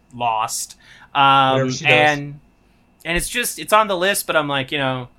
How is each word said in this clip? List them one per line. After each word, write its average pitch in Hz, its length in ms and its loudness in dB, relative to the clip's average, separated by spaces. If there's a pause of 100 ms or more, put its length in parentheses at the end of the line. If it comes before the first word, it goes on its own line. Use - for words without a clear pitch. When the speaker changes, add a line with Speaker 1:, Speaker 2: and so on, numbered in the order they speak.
(140)
Speaker 1:
Lost. 117 600 -4 (380)
Um, 139 380 4
Speaker 2:
Whatever 131 200 0
she 135 140 -8
does. 147 40 4 (280)
Speaker 1:
and, 143 220 -12 (680)
and 165 100 -2
it's 170 140 -4
just, 240 280 -6
it's 151 140 -8
on 214 160 6
the 196 80 -2
list, 196 300 -2
but 165 100 0
I'm 151 100 0
like, 135 240 -2
you 151 60 -4
know, 131 320 -4 (100)